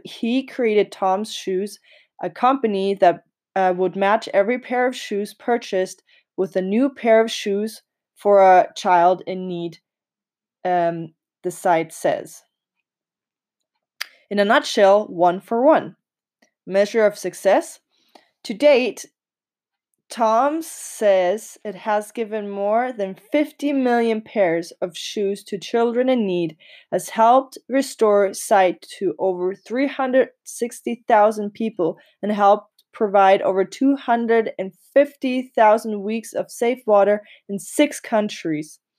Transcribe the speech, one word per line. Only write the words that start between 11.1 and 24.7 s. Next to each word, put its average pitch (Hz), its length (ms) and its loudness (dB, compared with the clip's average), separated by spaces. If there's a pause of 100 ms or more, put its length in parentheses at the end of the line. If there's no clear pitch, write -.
the 180 80 -4
site 165 400 0
says. - 520 -6 (1900)
In 202 100 -2
a 202 60 4
nutshell, 214 640 4
one 175 320 0
for 233 260 -2
one. 294 300 2 (720)
Measure 202 380 0
of 208 120 0
success. 196 640 -2 (640)
To 233 100 -10
date, 254 520 2 (1040)
Tom 240 540 0
says 196 1040 -2
it 208 100 -10
has 214 360 -4
given 214 380 -8
more 208 420 -2
than 196 240 -6 (160)
fifty 294 420 -2
million 240 480 0
pairs 175 500 -2 (100)